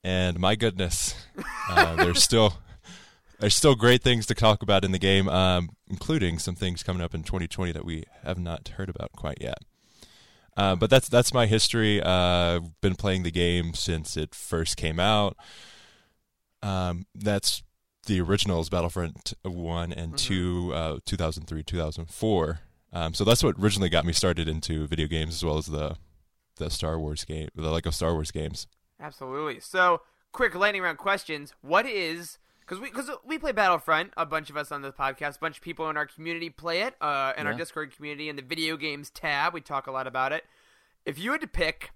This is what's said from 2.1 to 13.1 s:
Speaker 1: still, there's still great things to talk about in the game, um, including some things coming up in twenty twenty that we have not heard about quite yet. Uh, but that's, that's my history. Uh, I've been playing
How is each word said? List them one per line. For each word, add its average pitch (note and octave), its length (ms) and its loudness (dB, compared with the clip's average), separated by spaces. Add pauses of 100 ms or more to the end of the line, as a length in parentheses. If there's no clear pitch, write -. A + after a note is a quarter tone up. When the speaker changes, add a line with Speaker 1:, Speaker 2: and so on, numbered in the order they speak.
Speaker 1:
still, A2 360 6 (800)
there's G#2 160 4
still C#3 200 8
great A#2+ 280 6
things A#2 240 4
to A2+ 80 0
talk A2 260 6
about G2 240 4
in F#2 60 2
the F#2 80 2
game, F#2+ 280 6
um, F2+ 420 4 (200)
including F#2+ 500 0
some F2+ 160 -4
things F2+ 280 -4
coming F2+ 180 -2
up E2+ 140 -4
in D#2+ 80 -4
twenty F2 240 -4
twenty F2+ 240 -4
that D#2 140 -8
we D#2+ 180 -6 (200)
have F2+ 140 -4
not E2+ 380 -6
heard F#2+ 140 -6
about - 240 -10
quite - 280 -8
yet. - 180 -6 (960)
Uh, G2 180 4
but F#2 140 2
that's, C3 180 8
that's A#2+ 280 4
my A#2+ 100 4
history. G#2+ 560 2
Uh, - 80 0 (460)
I've E2+ 260 -6
been F#2+ 140 2
playing F#2+ 260 0